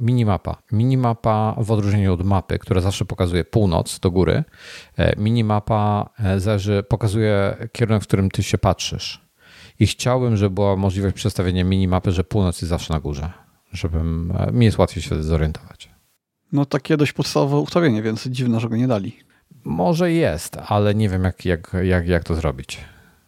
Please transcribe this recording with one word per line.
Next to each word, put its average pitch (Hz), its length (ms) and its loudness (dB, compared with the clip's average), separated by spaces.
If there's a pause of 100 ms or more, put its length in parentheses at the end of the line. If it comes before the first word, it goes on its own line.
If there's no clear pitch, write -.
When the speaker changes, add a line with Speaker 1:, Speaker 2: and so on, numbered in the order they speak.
Speaker 1:
minimapa. 117 560 0 (160)
Minimapa 113 880 0
w 110 120 -2
odróżnieniu 101 440 2
od 85 80 -2
mapy, 95 360 0
która 92 220 0
zawsze 98 240 -2
pokazuje 87 400 0
północ - 560 0
do 92 100 2
góry, 87 340 2 (520)
e, - 200 2
minimapa, 104 1000 0
e, 98 220 0
zależy, 101 480 0
pokazuje 104 680 0 (160)
kierunek, 107 300 0
w - 40 -14
którym 95 240 2
ty - 120 -4
się - 160 -2
patrzysz. - 680 -2 (540)
I 107 60 6
chciałbym, 123 500 0
żeby 98 180 2
była 101 220 2
możliwość 95 380 0
przestawienia 90 500 0
minimapy, 92 480 2
że 90 120 0
północ 95 380 -2
jest 85 80 -6
zawsze 82 240 -4
na 78 60 -2
górze. 73 300 -6 (420)
Żebym, 82 680 -4
e, - 140 -2
mi 120 140 2
jest 98 120 2
łatwiej 85 240 0
się 78 200 -4
zorientować. 78 680 -4 (640)
Speaker 2:
No 143 120 2
takie 156 320 0
dość 147 160 2
podstawowe 147 440 0
ustawienie, 147 460 2
więc 113 240 -4
dziwne, 123 340 0
że 117 80 -4
go 110 80 -2
nie 127 120 0
dali. 101 280 -2 (480)
Speaker 1:
Może 170 480 0
jest, 135 440 -2 (100)
ale 104 280 2
nie 107 140 0
wiem, 92 160 0
jak, - 200 -2
jak, 90 380 -2
jak, 90 260 2
jak 85 160 2
to 85 100 -2
zrobić. 71 440 -4 (500)